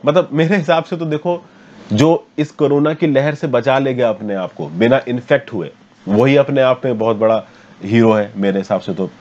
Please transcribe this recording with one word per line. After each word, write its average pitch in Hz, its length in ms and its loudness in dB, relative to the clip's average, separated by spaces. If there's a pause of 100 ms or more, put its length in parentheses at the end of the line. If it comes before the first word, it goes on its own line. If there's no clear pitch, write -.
मतलब, 156 260 2
मेरे 165 240 2
हिसाब 165 280 0
से 175 120 -8
तो 165 80 -6
देखो, 160 400 -4 (480)
जो 151 340 -2 (120)
इस 147 120 -4
कोरोना 143 440 0
की 160 120 -2
लहर 143 280 0
से 160 120 -8
बचा 131 320 0
ले 135 160 -2
गया 120 140 0
अपने 101 260 -4
आप 90 180 -6
को 82 140 -10
बिना 113 420 2
infect 123 440 -2
हुए, 90 180 -8 (380)
वही 127 280 4
अपने 139 240 2
आप 127 240 2
में 123 140 -2
बहुत 110 180 0
बड़ा 110 260 2 (420)
hero 113 280 4
है 104 240 0
मेरे 98 220 0
हिसाब 95 220 -2
से 95 140 -6
तो। 90 160 -4 (100)